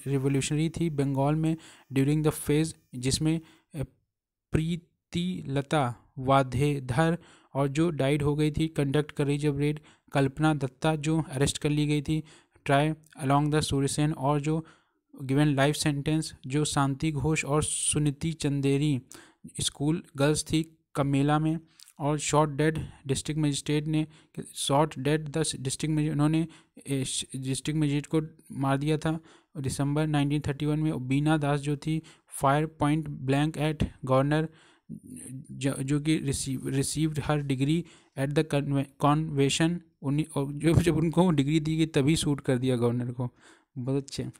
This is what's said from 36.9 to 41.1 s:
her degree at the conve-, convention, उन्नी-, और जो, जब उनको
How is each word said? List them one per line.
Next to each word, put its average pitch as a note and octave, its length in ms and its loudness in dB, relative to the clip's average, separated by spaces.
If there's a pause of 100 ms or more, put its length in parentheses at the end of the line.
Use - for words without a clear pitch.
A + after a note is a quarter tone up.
her D3+ 280 0
degree C#3 400 0 (360)
at D3 160 -2
the D#3+ 100 2 (100)
conve-, C#3+ 300 0 (200)
convention, D#3 760 2 (240)
उन्नी-, D3 340 -2
और C#3+ 160 -2
जो, D3 220 2
जब E3 220 4
उनको E3+ 340 4